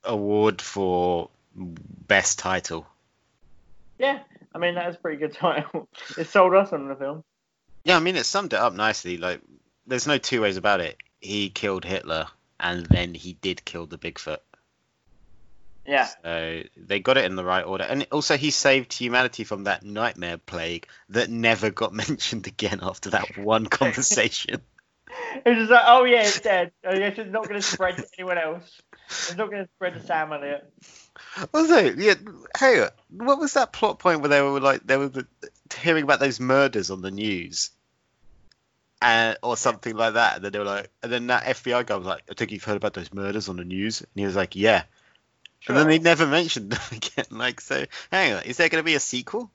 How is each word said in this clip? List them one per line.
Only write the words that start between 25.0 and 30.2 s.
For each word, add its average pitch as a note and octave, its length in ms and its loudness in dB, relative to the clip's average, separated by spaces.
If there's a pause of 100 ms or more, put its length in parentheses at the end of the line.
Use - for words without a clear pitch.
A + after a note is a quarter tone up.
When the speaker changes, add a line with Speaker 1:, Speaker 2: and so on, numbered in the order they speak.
Speaker 2:
It's A#3 160 4
just A3 120 2
like, A#3+ 160 10
"Oh, B3+ 160 10
yeah, A#3+ 180 6
it's G3+ 200 2
dead. F3+ 300 2 (160)
I F#3 120 0
guess G3 180 -2
it's F#3+ 140 -10
not G#3+ 160 -4
gonna G3+ 160 -6
spread F3+ 340 -2
to A#2+ 80 -10 (100)
anyone F3+ 220 -4
else. E3+ 420 -8 (280)
It's - 280 -8
not G#3 140 -4
gonna G3 180 -8 (100)
spread F3+ 180 -4
to A#2+ 100 -14
Sam D#3 260 -2